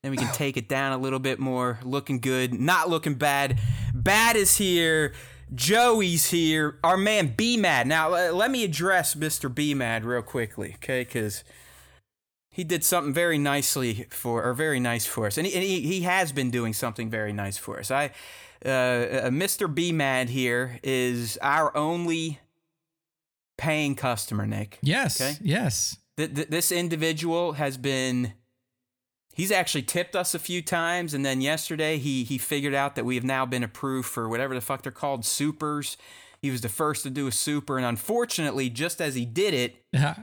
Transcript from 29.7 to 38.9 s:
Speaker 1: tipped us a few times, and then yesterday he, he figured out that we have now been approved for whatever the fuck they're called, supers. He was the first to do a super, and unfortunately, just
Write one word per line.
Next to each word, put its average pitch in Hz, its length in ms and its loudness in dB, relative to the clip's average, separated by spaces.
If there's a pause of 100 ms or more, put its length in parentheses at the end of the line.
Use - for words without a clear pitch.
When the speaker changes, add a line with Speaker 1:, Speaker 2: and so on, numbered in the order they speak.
Speaker 1:
tipped 180 320 -2
us 185 180 0
a 170 60 -2
few 175 240 -4
times, 170 500 -2
and 139 140 -2
then 131 140 0
yesterday 156 580 0
he, 135 240 -2
he 123 160 -4
figured 143 360 -2
out 139 200 0
that 117 100 -4
we 127 120 0
have 120 80 -2
now 131 200 0
been 123 200 -2
approved 131 440 -4
for 113 200 -4
whatever 127 260 -2
the 127 60 -4
fuck 131 220 -4
they're 127 100 -8
called, 139 320 -4
supers. 147 720 -2 (440)
He 139 100 -2
was 123 100 -2
the 117 80 -4
first 151 360 -2
to 139 60 -6
do 139 160 -2
a 123 60 -2
super, 147 460 -2
and 127 80 0
unfortunately, 139 840 -2
just 151 300 -4